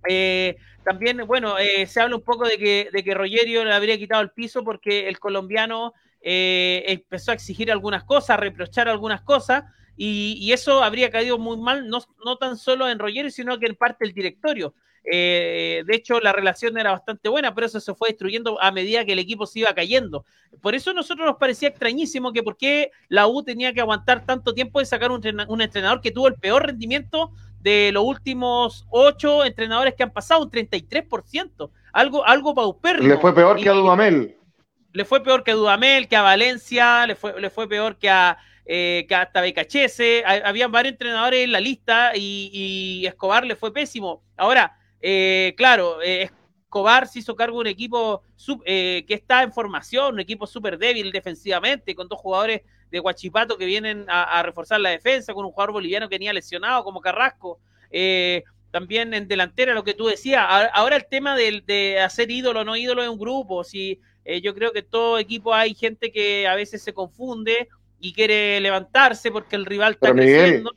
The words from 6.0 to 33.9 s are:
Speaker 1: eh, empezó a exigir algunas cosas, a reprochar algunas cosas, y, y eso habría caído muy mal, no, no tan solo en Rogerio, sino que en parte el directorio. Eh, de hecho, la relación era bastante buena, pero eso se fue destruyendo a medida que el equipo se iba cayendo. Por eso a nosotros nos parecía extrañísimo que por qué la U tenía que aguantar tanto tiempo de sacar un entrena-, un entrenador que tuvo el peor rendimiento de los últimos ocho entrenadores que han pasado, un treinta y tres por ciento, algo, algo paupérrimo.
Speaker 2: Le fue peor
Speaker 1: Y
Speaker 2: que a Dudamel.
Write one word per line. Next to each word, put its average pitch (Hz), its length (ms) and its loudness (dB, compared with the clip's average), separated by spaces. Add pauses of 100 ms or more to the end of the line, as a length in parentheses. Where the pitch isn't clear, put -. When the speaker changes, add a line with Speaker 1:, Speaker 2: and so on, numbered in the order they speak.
Speaker 1:
eh, 180 680 0
empezó 185 460 -6
a - 20 0
exigir 220 380 -6
algunas 196 320 -4
cosas, 277 260 0
a 214 60 6
reprochar 202 520 -2
algunas 214 340 -4
cosas, 277 420 0 (320)
y, 208 440 -6
y 208 120 0
eso 269 320 4
habría 226 260 0
caído 233 280 0
muy 226 180 -6
mal, 247 320 -2
no, 233 100 -4 (260)
no 247 120 -4
tan 254 200 -6
solo 262 320 0
en 226 120 -4
Rogerio, 233 320 -6
sino 247 260 -6
que 233 80 -2
en 226 80 -2
parte 240 300 -2
el 202 80 -4
directorio. 185 600 -6 (340)
Eh, 170 800 0
de 214 80 0
hecho, 233 240 -2
la 208 140 2
relación 202 460 -2
era 214 120 0
bastante 208 380 -6
buena, 254 260 0
pero 226 140 -2
eso 226 100 -8
se 202 160 -8
fue 226 140 -2
destruyendo 220 520 -4
a 190 120 4
medida 208 320 -2
que 196 80 -2
el 185 80 0
equipo 202 260 -6
se - 140 -10
iba 220 120 2
cayendo. 190 520 -2 (360)
Por 208 140 -2
eso 269 160 -4
a 370 40 -4
nosotros 330 300 -6
nos 294 120 0
parecía 277 320 0
extrañísimo 254 640 -4
que 226 100 -2
por 214 140 -6
qué 285 340 0 (180)
la 202 200 4
U 262 160 -2
tenía 247 280 -4
que 240 80 -4
aguantar 226 460 0
tanto 247 260 -2
tiempo 254 280 -2
de 269 60 -2
sacar 247 260 -2
un 254 40 -4
entrena-, 208 320 -6
un 220 140 -2
entrenador 214 380 0
que 226 100 -4
tuvo 247 160 0
el 254 80 4
peor 254 320 2
rendimiento 277 640 -4 (300)
de 208 320 4
los 202 120 2
últimos 247 840 -2
ocho 285 540 4
entrenadores 247 500 -2
que 262 80 -2
han 233 100 -2
pasado, 320 300 2
un 240 80 -8
treinta 233 260 -4
y 170 60 -4
tres 311 220 -4
por - 220 -8
ciento, 285 460 -10 (200)
algo, 269 320 2
algo 277 300 2
paupérrimo. 240 540 2
Speaker 2:
Le 143 100 6
fue 175 160 6
peor 180 240 8
Speaker 1:
Y 202 40 -2
Speaker 2:
que 202 60 4
a 202 40 6
Dudamel. 185 640 4 (560)